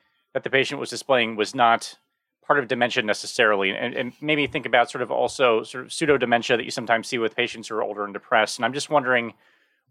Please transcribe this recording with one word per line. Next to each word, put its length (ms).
that 100
the 80
patient 300
was 80
displaying 480
was 180
not 440
part 120
of 100
dementia 340
necessarily, 680
and, 240
and 180
made 140
me 100
think 180
about 260
sort 120
of 80
also 520
sort 220
of 80
pseudo 240
dementia 400
that 80
you 60
sometimes 380
see 100
with 160
patients 340
who 60
are 80
older 220
and 100
depressed. 420
And 80
I'm 80
just 160
wondering, 460